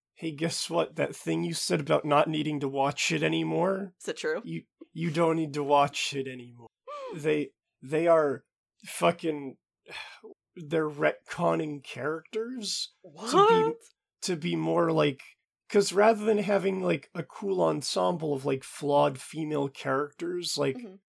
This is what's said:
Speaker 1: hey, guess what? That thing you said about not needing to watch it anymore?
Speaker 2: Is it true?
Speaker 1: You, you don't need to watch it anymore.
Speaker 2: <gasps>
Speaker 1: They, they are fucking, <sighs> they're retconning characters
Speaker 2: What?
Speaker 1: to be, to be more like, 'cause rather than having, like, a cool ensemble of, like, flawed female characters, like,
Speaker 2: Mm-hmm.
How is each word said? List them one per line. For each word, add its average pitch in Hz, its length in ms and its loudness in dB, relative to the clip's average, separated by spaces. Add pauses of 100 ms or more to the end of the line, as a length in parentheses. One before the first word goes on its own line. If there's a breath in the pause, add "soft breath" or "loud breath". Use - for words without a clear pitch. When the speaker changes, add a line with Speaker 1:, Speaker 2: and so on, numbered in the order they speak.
(140)
Speaker 1:
hey, 165 160 -8
guess 156 400 -4
what? 165 240 0
That 147 220 -4
thing 165 260 -2
you 170 120 -4
said 170 260 -2
about 151 240 2
not 147 240 4
needing 151 320 -2
to 139 80 -2
watch 139 420 0
it 156 140 0
anymore? 165 760 0
Speaker 2:
Is - 80 -12
it 165 100 -6
true? 160 260 -4
Speaker 1:
You, 165 180 -8 (300)
you 165 180 -4
don't 165 260 2
need 156 180 -2
to 147 100 -2
watch 143 500 2
it 135 140 -6
anymore. 120 400 -16 (200)
Speaker 2:
<gasps> 539 280 -12
Speaker 1:
They, 151 340 -2 (320)
they 156 240 0
are 151 380 4 (420)
fucking, 160 720 -2 (320)
<sighs> - 680 -20
they're 156 320 -2
retconning 156 960 -2
characters 196 1080 -6 (100)
Speaker 2:
What? 180 280 -12
Speaker 1:
to 381 160 6
be, 453 280 6 (480)
to 180 140 -2
be 165 200 -2
more 165 360 2
like, 151 280 2 (480)
'cause 196 240 4
rather 208 320 6
than 214 140 4
having, 190 440 0
like, 170 320 0
a 170 80 -6
cool 190 400 -2
ensemble 160 720 0
of, 131 100 -6
like, 135 200 -2
flawed 143 540 2
female 151 500 -4
characters, 147 920 -4
like, 139 180 0
Speaker 2:
Mm-hmm. 220 180 -14 (140)